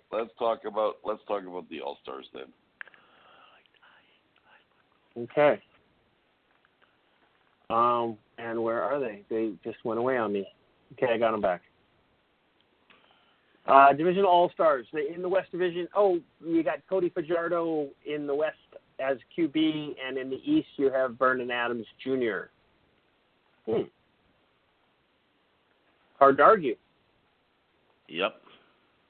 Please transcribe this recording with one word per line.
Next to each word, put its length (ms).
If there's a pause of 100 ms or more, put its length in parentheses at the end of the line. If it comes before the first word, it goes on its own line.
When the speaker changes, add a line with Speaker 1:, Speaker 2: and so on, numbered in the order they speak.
(120)
Speaker 1:
let's 260
talk 260
about, 400
let's 240
talk 160
about 240
the 140
All-Stars, 520
then. 180 (2750)
Speaker 2:
Okay. 360 (2000)
Um, 480 (220)
and 240
where 200
are 160
they? 300
They 240 (100)
just 220
went 160
away 160
on 160
me. 160 (460)
Okay, 180
I 60
got 160
'em 80
back. 200 (2000)
Uh, 260
division 320
All-Stars. 680
They, 220
in 80
the 60
West 240
Division, 420
oh, 240 (260)
you 200
got 140 (100)
Cody 220
Fajardo 760 (180)
in 200
the 80
West 220 (420)
as 200 (140)
Q 160
B, 460 (100)
and 140
in 120
the 100 (100)
East 160 (100)
you 140
have 260
Vernon 360
Adams 340 (160)
Junior. 480 (1160)
Hmm. 160 (2250)
Hard 200
to 40
argue. 340 (1300)
Speaker 3:
Yep. 320 (680)